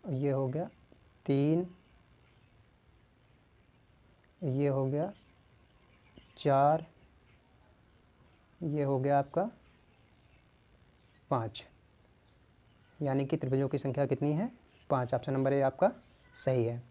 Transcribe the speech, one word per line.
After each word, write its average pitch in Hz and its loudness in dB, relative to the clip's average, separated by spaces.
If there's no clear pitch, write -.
ये 143 -2
हो 135 0
गया 156 -4
तीन, 151 2
ये 143 0
हो 135 0
गया 151 -2
चार, 147 4
ये 151 -2
हो 139 0
गया 139 2
आपका 165 -2
पाँच, 113 -2
यानी 139 0
कि 160 -2
त्रिभुजों 135 -2
की 139 -2
संख्या 139 -2
कितनी 147 0
है? 190 -2
पाँच। 127 0
ऑप्शन 127 -4
नंबर 135 2
ए 139 2
आपका 135 2
सही 127 0
है। 120 -2